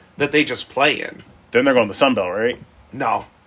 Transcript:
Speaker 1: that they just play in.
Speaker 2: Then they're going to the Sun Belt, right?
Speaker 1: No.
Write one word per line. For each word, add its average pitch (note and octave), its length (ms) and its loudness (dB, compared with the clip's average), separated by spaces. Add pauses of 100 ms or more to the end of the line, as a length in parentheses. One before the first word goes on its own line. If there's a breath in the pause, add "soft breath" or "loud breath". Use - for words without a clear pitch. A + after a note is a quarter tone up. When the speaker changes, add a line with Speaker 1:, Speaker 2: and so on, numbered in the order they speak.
(180)
Speaker 1:
that C#3+ 140 -2
they D3+ 120 2
just - 240 -8
play C#3 320 0
in. - 220 -12 (300)
Speaker 2:
Then B2 120 4
they're C#3 100 4
going A#2 120 4
to G2+ 60 -8
the - 60 -8
Sun C3+ 160 4
Belt, F#2+ 160 -2
right? A2 300 -4 (320)
Speaker 1:
No. A2+ 340 -4 (200)